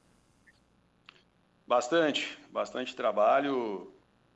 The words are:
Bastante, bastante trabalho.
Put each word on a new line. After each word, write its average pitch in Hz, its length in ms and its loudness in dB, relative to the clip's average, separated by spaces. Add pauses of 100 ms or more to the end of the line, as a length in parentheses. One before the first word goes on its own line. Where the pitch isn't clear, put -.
(1600)
Bastante, 147 720 0 (140)
bastante 127 460 -6
trabalho. 117 960 0 (420)